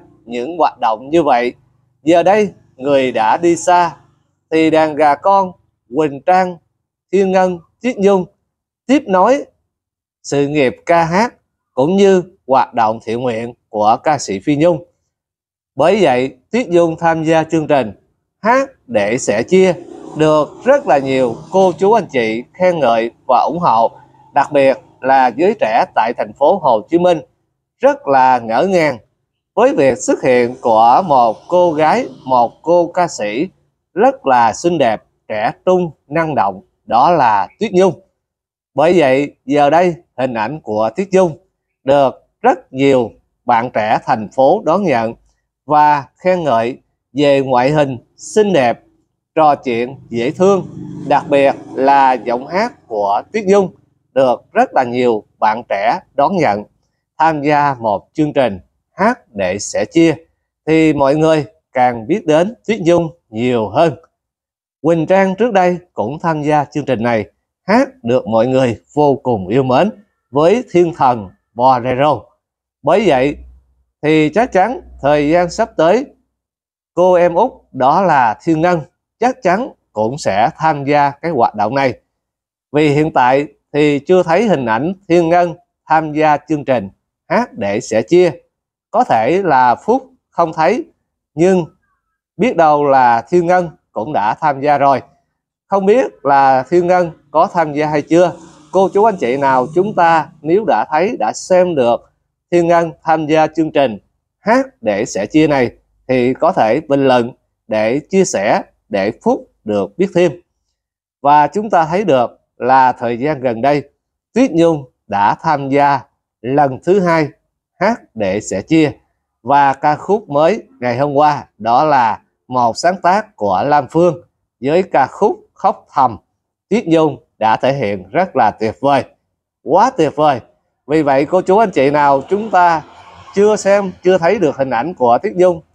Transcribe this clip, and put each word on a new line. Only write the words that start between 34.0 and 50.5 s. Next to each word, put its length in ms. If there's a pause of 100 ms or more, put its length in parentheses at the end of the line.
là 280
xinh 240
đẹp, 260 (240)
trẻ 240 (140)
trung, 260 (160)
năng 280
động, 260 (240)
đó 260
là 360 (120)
Tuyết 120
Nhung. 300 (720)
Bởi 260
vậy, 360 (100)
giờ 240
đây 260 (220)
hình 160
ảnh 260
của 360
Tuyết 160
Nhung 260 (460)
được 440 (140)
rất 320
nhiều 380 (340)
bạn 280
trẻ 320
thành 240
phố 360
đón 180
nhận 300 (520)
và 400 (100)
khen 280
ngợi 340 (360)
về 280
ngoại 300
hình 260 (200)
xinh 360
đẹp, 300 (520)
trò 200
chuyện 400 (140)
dễ 220
thương, 360 (400)